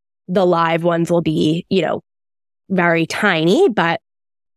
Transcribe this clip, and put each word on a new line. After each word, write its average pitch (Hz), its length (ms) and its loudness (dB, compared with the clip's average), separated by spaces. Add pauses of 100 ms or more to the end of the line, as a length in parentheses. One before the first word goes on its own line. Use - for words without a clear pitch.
(280)
the 185 180 0
live 165 380 0
ones 170 260 0
will 170 120 2
be, 160 480 -2
you - 120 2
know, 151 220 -4 (680)
very 170 380 0
tiny, 190 600 2
but 170 320 -2 (580)